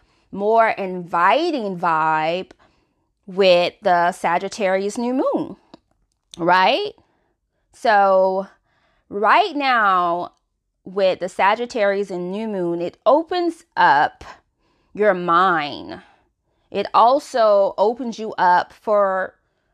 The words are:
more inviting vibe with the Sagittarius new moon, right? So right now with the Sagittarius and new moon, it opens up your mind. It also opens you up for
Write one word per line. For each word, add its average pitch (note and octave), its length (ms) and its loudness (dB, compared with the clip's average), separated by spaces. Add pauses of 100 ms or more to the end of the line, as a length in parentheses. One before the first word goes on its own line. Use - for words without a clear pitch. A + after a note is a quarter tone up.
(320)
more G#3+ 380 2
inviting G3 1080 -2
vibe D#3+ 760 -2 (720)
with F3+ 560 2
the F3 320 2
Sagittarius F#3+ 840 -2
new B3 160 -4
moon, C4+ 440 -4 (800)
right? F#3 560 0 (800)
So G3 720 2 (640)
right C4+ 460 2
now F#3+ 760 0 (520)
with F#3 360 -2
the F#3 100 -6
Sagittarius G3+ 800 -2
and F3+ 200 -8
new A3 160 -8
moon, F3 340 -4
it - 240 -8
opens E4 580 0 (120)
up D#3 480 2 (720)
your G3+ 220 2
mind. E3 840 -2 (680)
It G3 240 -6
also A3 840 2
opens A3+ 420 -2
you A3 180 -10
up F3+ 340 2
for G3 640 -2 (380)